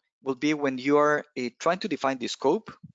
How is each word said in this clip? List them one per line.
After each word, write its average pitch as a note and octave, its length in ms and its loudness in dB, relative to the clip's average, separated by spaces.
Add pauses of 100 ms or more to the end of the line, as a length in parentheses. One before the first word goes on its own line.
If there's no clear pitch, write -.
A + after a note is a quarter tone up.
(220)
will C3 120 -2
be D3 200 0
when C#3 240 -2
you C#3+ 200 4
are, D3 260 2 (140)
uh, B2 100 -4 (100)
trying F3 200 0
to G#3+ 100 -6
define C3+ 300 -2
the A2+ 100 -6
scope, F3 420 -2 (240)